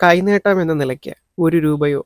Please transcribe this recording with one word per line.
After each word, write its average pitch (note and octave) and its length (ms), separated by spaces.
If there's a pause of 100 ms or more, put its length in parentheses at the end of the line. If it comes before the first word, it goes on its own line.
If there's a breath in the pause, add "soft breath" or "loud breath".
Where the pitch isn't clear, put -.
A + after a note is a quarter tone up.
കൈനേട്ടം F#3 600
എന്ന D#3+ 180
നിലയ്ക്ക് C3 340 (300)
ഒരു E3 200
രൂപയോ D3 400